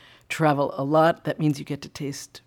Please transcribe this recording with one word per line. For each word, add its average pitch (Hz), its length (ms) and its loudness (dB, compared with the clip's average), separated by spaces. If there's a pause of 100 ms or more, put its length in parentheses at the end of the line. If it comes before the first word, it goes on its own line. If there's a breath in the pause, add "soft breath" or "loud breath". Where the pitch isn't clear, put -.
(300 soft breath)
travel 143 480 2
a 135 60 -4
lot. 160 420 2
That 151 140 -4
means 151 200 0
you 147 60 -12
get 143 160 -10
to - 80 -16
taste - 580 -12